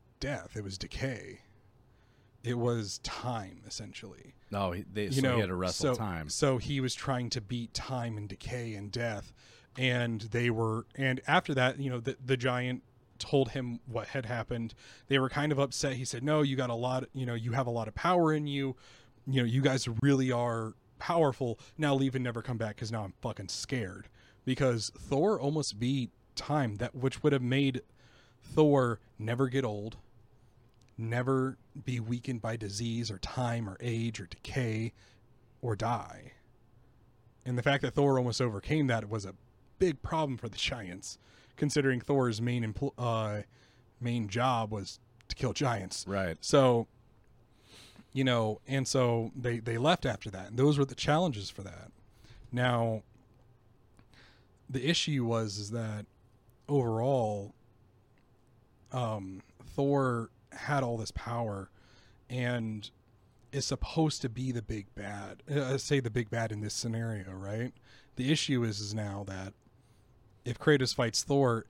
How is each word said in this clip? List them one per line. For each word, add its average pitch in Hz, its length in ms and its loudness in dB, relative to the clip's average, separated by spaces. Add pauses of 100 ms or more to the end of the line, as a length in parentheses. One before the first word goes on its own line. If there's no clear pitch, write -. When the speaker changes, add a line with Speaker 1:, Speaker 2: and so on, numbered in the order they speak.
(200)
Speaker 1:
death. 131 360 -6
It 107 80 -6
was 95 140 -8
decay. 101 640 -8 (1000)
It 120 160 -2
was 117 400 0
time, 113 680 -6
essentially. - 680 -14 (160)
Speaker 2:
No, 101 200 0
he, 87 200 -4
they, 104 160 -2
Speaker 1:
You 98 60 -2
Speaker 2:
so 135 100 2
Speaker 1:
know, 131 120 4
Speaker 2:
he 117 60 4
had 101 80 2
to 92 60 -2
wrestle 90 400 2
Speaker 1:
so, 117 40 -2
Speaker 2:
time. 87 320 -4
Speaker 1:
so 135 280 2
he 135 220 -2
was 127 140 0
trying 123 360 -2
to 123 120 -4
beat 117 320 -6
time 120 420 -4
and 104 120 -6
decay 117 460 -8
and 101 160 -8
death, 113 440 -4 (420)
and 123 460 2
they 120 260 0
were, 113 460 2
and 131 320 0
after 170 280 2
that, 127 260 2
you 135 100 -2
know, 123 100 -4
the, 123 240 -4
the 131 120 2
giant 123 460 -2 (360)
told 135 320 2
him 123 360 -4
what 113 220 -6
had 127 180 -4
happened. 117 480 -4 (340)
They 139 100 6
were 131 100 2
kind 147 240 0
of 135 60 0
upset. 139 360 0
He 127 100 -6
said, 120 180 -6
"No, 151 200 4
you 135 140 0
got 127 140 0
a 117 40 -2
lot, 127 380 0
you 131 140 -4
know, 120 80 -2
you 117 180 -2
have 131 140 0
a 120 40 -2
lot 113 180 -2
of - 60 -10
power 170 380 4
in 151 140 0
you. 139 300 -2 (500)
You 135 160 4
know, 120 40 4
you 120 160 4
guys 131 260 4 (140)
really 135 300 6
are 117 420 0 (240)
powerful. 139 600 2 (180)
Now 147 180 2
leave 135 200 2
and 131 100 0
never 117 180 -4
come 120 160 -4
back 110 180 -4
'cause 110 160 -6
now 110 120 -2
I'm 95 160 -10
fucking 104 280 -6
scared." - 600 -6 (360)
Because 127 520 0
Thor 160 440 2
almost 143 400 -2
beat 123 300 0 (260)
time, 135 400 0
that 117 180 -4
which 131 280 -2
would 147 100 6
have 135 100 4
made 131 400 2 (600)
Thor 139 580 6 (180)
never 120 300 0
get 131 160 0
old, 107 320 -4 (1000)
never 127 600 0 (260)
be 123 160 -2
weakened 120 400 -4
by 113 160 -2
disease 113 540 -4
or 95 80 -8
time 117 500 -2
or 92 120 -8
age 117 400 -2
or 87 60 -12
decay 113 640 -4 (680)
or 117 140 -2
die. 120 580 -4 (1120)
And 123 140 -2
the 120 40 -2
fact 143 200 4
that 131 120 0
Thor 143 240 6
almost 123 220 0
overcame 131 460 2
that 110 220 2
was 104 180 -4
a 92 80 -10 (440)
big 170 240 2
problem 151 360 0
for 120 100 -8
the 98 80 -14
Giants, 101 640 -6 (380)
considering 135 440 2
Thor's 123 400 2
main 120 220 0 (100)
empl-, 135 260 -4
uh, 110 440 -2 (580)
main 120 280 -2
job 117 440 2
was 101 280 -10 (280)
to - 80 -4
kill 120 160 -2
giants. 110 540 -2
Speaker 2:
Right. 95 340 -2
Speaker 1:
So, 123 460 6 (1300)
you 131 120 0
know, 117 420 2
and 135 200 0
so 120 500 2
they, 120 220 -2
they 117 200 -4
left 147 280 4
after 110 240 -4
that. 92 180 -10
And 113 100 -10
those 143 200 6
were 143 60 6
the 135 100 -6
challenges 147 560 0
for - 120 -14
that. 95 280 -14 (600)
Now, 117 500 2 (1700)
the 131 200 -2
issue 151 360 2
was 113 340 0
is 104 120 -8
that 110 360 -6 (640)
overall, 117 840 2 (1400)
um, 107 500 -4 (220)
Thor 135 640 2 (220)
had 143 300 -2
all 117 140 -2
this 110 140 -6
power 110 600 -6 (580)
and 120 600 -4 (640)
is 139 120 -2
supposed - 580 0
to 135 60 -2
be 127 240 -4
the 120 100 -4
big 104 320 -6
bad. 98 560 -10
Uh, 139 240 0
I - 20 2
say 139 240 2
the 117 100 -2
big 113 200 -2
bad 113 220 -2
in 104 80 -6
this 104 140 -6
scenario, 113 580 -4
right? 104 400 -6 (440)
The 127 160 2
issue 131 320 2
is, 107 160 -2
is 104 140 -6
now 101 340 -4
that 98 260 -10 (920)
if 120 140 -4
Kratos 139 360 4
fights 117 280 0
Thor, 127 480 2